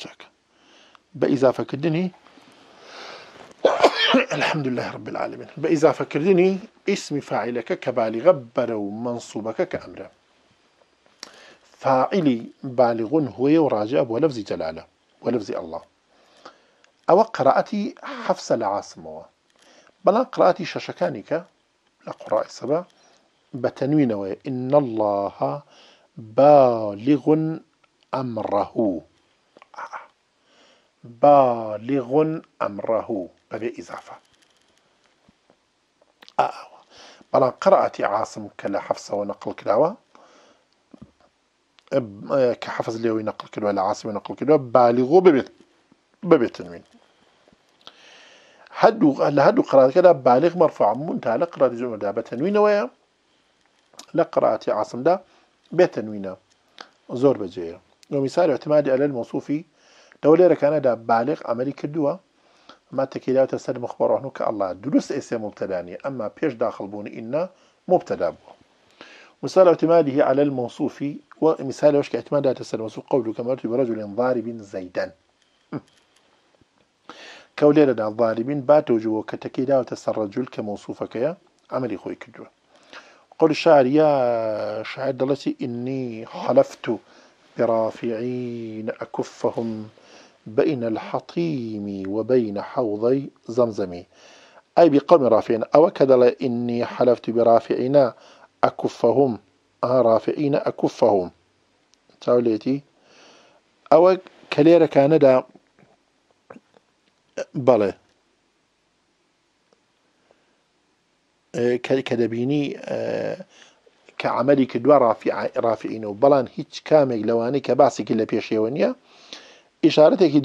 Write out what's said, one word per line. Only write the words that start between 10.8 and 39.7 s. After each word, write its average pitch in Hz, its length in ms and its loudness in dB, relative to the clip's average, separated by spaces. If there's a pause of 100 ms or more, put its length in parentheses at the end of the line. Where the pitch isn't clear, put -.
فاعیلی 131 720 0 (120)
بالغون 120 640 0 (100)
هویە 143 260 4
و 143 60 2
ڕاجع 117 400 0
بۆ 113 140 -4
لەفزی 127 260 -2
جەلالە، 82 360 -8 (380)
بۆ - 120 -6
لەفزی 110 240 -6
ئەڵڵا. 82 220 -12 (1300)
ئەوە 190 160 6 (120)
قەرائەتی 190 460 0 (420)
حەفسە - 360 -4
لە 107 140 -4
عاسمەوە. 82 500 -12 (800)
بەڵام 196 280 0
قەرائەتی 180 400 0
شەشەکانی 135 560 -8
کە 151 100 -4 (680)
لە - 140 -12
قوڕائی - 380 -4
سەبە 147 220 -4 (840)
بە 123 160 -2
تەنوینەوەیە: 123 580 0 (120)
"إن 127 240 -6 (100)
الله 104 560 -2 (1000)
بالغ 127 840 4 (1000)
أمره." 101 520 -4 (2500)
بالغ 120 880 2 (560)
أمره. 101 440 -4 (420)
ئەبێ 110 240 -8
ئیزافە. - 400 -18 (2250)
ئا، - 80 0 (100)
ئاوە. - 220 -20 (520)
بەڵام 131 320 0
قرائەتی 139 400 2
عاصم 107 420 -4 (140)
کە - 160 -10
لە 95 120 -4
حەفسەوە 101 440 -6
نەقڵ 98 280 -12
کراوە، 117 320 0 (2000)